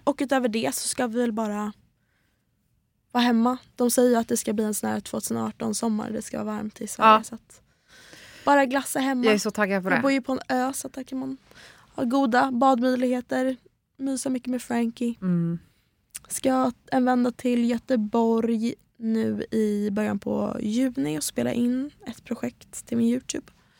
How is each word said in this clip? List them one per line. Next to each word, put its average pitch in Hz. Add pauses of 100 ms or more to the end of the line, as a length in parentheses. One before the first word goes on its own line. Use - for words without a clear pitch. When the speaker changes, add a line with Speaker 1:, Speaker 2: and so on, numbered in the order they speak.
Speaker 1:
och 294
utöver 262
det 226
så -
ska 254
vi 226
väl 240
bara 208 (1400)
vara 240
hemma. 240 (180)
De 247
säger 247
ju 240
att 233
det 233
ska 220
bli 214
en 214
sån 214
här 214
tvåtusen -
arton 220
sommar. 220
Det 220
ska -
vara 214
varmt 214
i 214
Sverige. 220
Speaker 2:
Ja. 220
Speaker 1:
Så -
att - (840)
bara 285
glassa 262
hemma. 262
Speaker 2:
Jag 214
är 208
så 208
taggad 196
på 185
Speaker 1:
Jag 180
Speaker 2:
det. 240
Speaker 1:
bor 277
ju 269
på 262
en 262 (100)
ö, 254
så -
att -
där 262
kan 262
man 269 (580)
ha -
goda 262
badmöjligheter. 254 (400)
Mysa 269
mycket 254
med 247
Frankie. 233
Speaker 2:
Mm. 170 (680)
Speaker 1:
Ska 262 (200)
en 254
vända 247
till 240
Göteborg 226 (260)
nu 220
i 208
början 208
på 208
juni 262
och -
spela -
in 247 (160)
ett -
projekt -
till 233
min 233
YouTube. - (340)